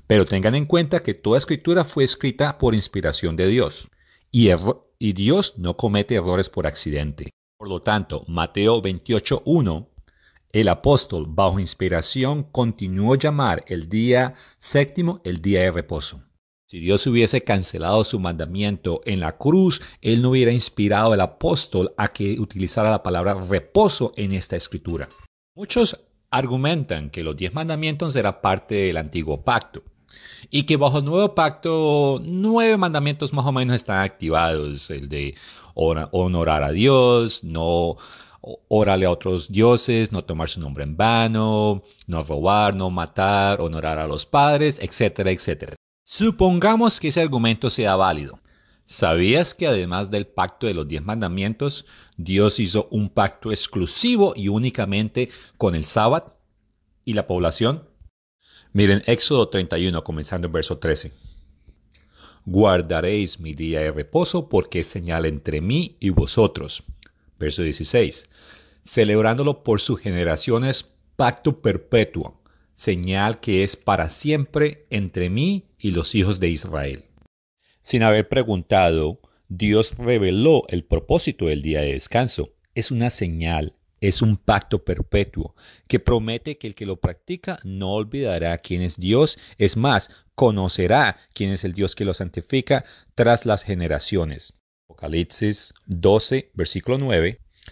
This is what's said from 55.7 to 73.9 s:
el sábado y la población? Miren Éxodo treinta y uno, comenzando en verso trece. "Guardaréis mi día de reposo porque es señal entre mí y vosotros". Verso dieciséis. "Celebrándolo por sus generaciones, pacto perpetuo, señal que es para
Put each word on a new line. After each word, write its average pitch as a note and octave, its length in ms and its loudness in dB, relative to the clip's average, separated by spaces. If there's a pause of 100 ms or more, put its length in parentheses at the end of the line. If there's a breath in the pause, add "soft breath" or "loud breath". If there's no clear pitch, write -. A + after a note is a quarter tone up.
el D#2 100 -2
sábado A#2+ 520 0 (680)
y A#2 80 -4
la G#2 140 0
población? A2 600 0 (880 soft breath)
Miren G2+ 320 4
Éxodo A#2+ 420 2
treinta E2+ 320 -2
y F2+ 80 2
uno, E2 160 -2
comenzando E2+ 440 -6
en D#2+ 60 -8
verso D#2+ 260 -4
trece. D2+ 340 -2 (1300 soft breath)
"Guardaréis F2+ 960 2
mi D#2+ 140 -10
día D#2+ 260 -4
de D#2 120 -2
reposo D#3 580 -2
porque F#2 300 0
es E2 80 -4
señal E2 380 -4
entre D2+ 360 -4
mí C3+ 400 -2
y G2 80 0
vosotros". E2+ 760 0 (560)
Verso D2+ 220 -4
dieciséis. E2 680 -2 (540 soft breath)
"Celebrándolo A2+ 800 2
por G#2+ 160 2
sus - 220 -4
generaciones, G#2+ 880 -2 (260)
pacto C3+ 460 0
perpetuo, - 800 0 (320)
señal G2 640 -2
que G2 240 0
es G2 140 -4
para F2 320 0